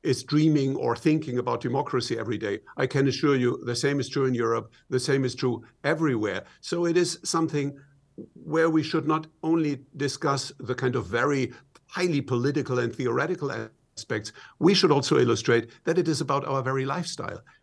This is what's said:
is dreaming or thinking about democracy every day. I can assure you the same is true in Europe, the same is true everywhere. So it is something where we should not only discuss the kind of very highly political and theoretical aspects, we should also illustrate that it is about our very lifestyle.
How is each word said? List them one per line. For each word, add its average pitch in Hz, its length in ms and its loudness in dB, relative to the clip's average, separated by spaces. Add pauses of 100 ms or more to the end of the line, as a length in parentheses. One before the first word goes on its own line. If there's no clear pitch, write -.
is 127 220 0
dreaming 147 520 2
or 117 200 0
thinking 156 420 0
about 120 220 -2
democracy 123 580 -2
every 110 200 -4
day. 101 200 -4 (180)
I 131 120 -2
can 139 180 2
assure 139 300 2
you 123 280 0
the 120 120 -4
same 143 240 0
is 131 80 -4
true 139 180 0
in 127 80 0
Europe, 117 380 -2 (180)
the 127 80 0
same 135 260 0
is 123 120 -4
true 120 260 -2 (220)
everywhere. 131 580 0 (180)
So 170 260 -2
it 170 100 2
is 175 260 0
something 147 560 0 (560)
where 160 340 0
we 156 140 2
should 156 240 -2
not 156 220 0 (140)
only 156 420 0 (120)
discuss 139 640 -2
the 123 160 -4
kind 127 220 -2
of 98 100 -4
very 127 460 0 (340)
highly 170 360 0
political 127 580 0
and 117 120 0
theoretical 135 600 -2 (440)
aspects, - 360 -6 (260)
we 185 160 6
should 180 160 6
also 143 280 4
illustrate 117 520 2 (140)
that 170 140 0
it 160 100 0
is 151 120 0
about 139 260 -2
our 135 160 -2
very 131 220 -2
lifestyle. - 560 -6 (220)